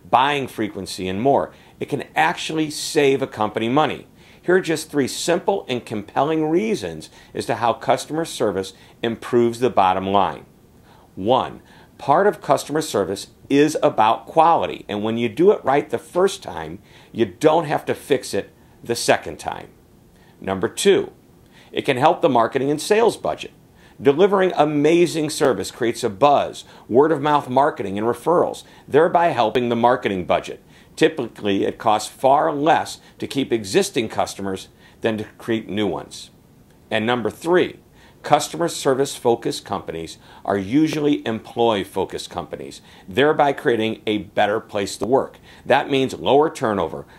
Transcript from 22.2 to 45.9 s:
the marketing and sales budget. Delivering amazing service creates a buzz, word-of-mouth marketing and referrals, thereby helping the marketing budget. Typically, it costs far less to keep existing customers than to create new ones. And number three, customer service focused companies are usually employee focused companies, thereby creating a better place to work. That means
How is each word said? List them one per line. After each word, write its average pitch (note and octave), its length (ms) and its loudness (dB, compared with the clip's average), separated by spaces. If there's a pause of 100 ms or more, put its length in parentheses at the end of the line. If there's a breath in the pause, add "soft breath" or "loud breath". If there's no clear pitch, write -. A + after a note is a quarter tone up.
the E3+ 80 4
marketing B2+ 440 2
and D3+ 100 -4
sales G#3+ 340 2
budget. - 360 -6 (500 soft breath)
Delivering F#3 540 4
amazing D3+ 760 2
service G#2+ 400 0
creates A#2 320 -4
a A#2 80 -2
buzz, G#2 540 0 (240 loud breath)
word-of-mouth C#3+ 600 2
marketing B2+ 480 0
and G#2+ 100 -2
referrals, B2 580 0 (240 loud breath)
thereby E3+ 400 4
helping A#2+ 400 0
the A#2 80 0
marketing A#2 480 2
budget. E2+ 360 -2 (360 soft breath)
Typically, A2 680 0
it G2+ 140 -4
costs A2 320 0
far D3+ 420 2
less C#3+ 460 0 (220 loud breath)
to - 80 -6
keep C3 240 -4
existing A2+ 560 -2
customers G2 600 -6 (340 soft breath)
than A2 160 0
to - 60 -8 (140)
create A2+ 300 -4
new G#2 180 -2
ones. - 440 -8 (600)
And A2 160 0
number A#2 240 0
three, E3 480 0 (440 soft breath)
customer D#3 440 0
service C#3 480 -2
focused B2 500 -2
companies D#2+ 540 -8 (260 loud breath)
are G2+ 140 0
usually D3 680 0
employee A2+ 600 -2
focused E2+ 440 -6
companies, D2 520 -12 (280 loud breath)
thereby C#3+ 440 2
creating A2 520 -2
a G#2+ 140 0
better G#2 400 0
place G2+ 380 -6
to G2 100 -6
work. A#2 320 0 (260 loud breath)
That B2+ 240 2
means C3+ 240 0